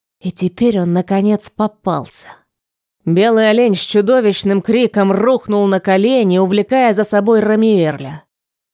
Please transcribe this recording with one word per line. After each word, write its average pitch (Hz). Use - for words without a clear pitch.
И 180
теперь 202
он, 175
наконец, 196
попался. -
Белый 220
олень 220
с -
чудовищным 202
криком 214
рухнул 208
на 190
колени, 196
увлекая 208
за 208
собой 208
Рамиерля. 175